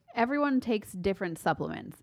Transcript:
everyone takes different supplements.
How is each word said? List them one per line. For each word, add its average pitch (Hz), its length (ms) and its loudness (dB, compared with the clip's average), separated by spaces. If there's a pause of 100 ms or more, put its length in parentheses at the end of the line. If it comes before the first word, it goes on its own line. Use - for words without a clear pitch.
(140)
everyone 269 460 2
takes 220 320 -2
different 185 460 -2
supplements. 160 640 -2